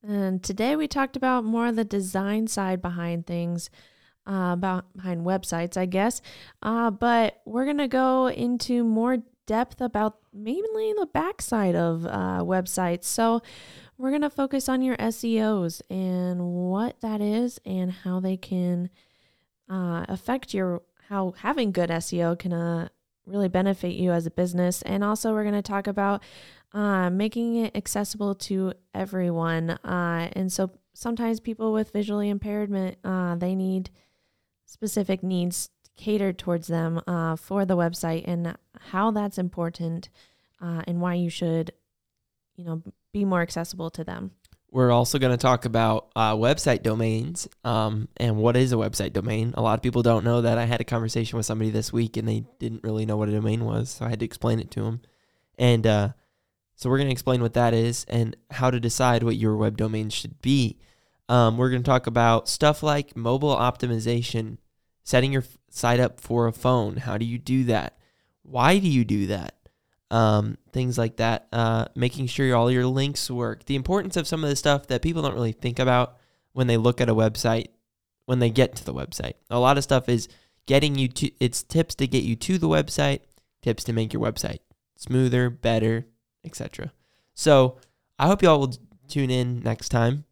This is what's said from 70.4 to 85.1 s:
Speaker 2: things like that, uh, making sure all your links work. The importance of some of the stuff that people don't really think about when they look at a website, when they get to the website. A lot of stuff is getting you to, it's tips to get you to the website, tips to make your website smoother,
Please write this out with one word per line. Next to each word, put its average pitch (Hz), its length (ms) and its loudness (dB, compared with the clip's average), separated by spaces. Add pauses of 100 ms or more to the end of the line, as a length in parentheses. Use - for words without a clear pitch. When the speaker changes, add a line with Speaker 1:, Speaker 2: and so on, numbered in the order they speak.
Speaker 2:
things 127 240 0
like 113 200 -2
that, 113 360 -2
uh, 113 420 0
making 127 320 -2
sure 127 280 2
all 120 160 6
your 127 160 2
links 135 440 -2
work. 117 340 -4
The 139 120 -2
importance 180 400 -2
of 165 120 -2
some 160 160 -2
of 147 60 0
the 143 60 0
stuff 139 300 2
that 123 160 0
people 165 200 0
don't 135 120 -2
really 113 180 0
think 123 260 -4
about 123 380 4 (360)
when 127 160 2
they 120 80 6
look 117 240 4
at 123 80 4
a 113 60 4
website, 110 540 2 (580)
when 127 120 0
they 120 120 4
get 123 260 4
to - 80 -14
the 64 100 -6
website. - 400 -6 (160)
A 120 80 0
lot 131 200 6
of 139 60 -2
stuff 127 240 2
is 120 200 0 (380)
getting 143 300 4
you 131 120 2
to, 127 220 -2 (100)
it's 123 220 0
tips - 340 0
to 143 100 0
get 127 180 2
you 113 120 0
to 185 220 -2
the 160 100 2
website, 151 520 2 (420)
tips 117 220 -2
to 120 80 -4
make 110 200 -2
your 110 100 -2
website - 360 -4 (380)
smoother, 123 540 2